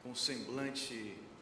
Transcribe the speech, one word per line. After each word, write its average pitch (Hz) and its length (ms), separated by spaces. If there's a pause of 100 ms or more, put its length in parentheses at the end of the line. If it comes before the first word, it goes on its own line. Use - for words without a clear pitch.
com 123 80
um 120 40
semblante 123 1040 (240)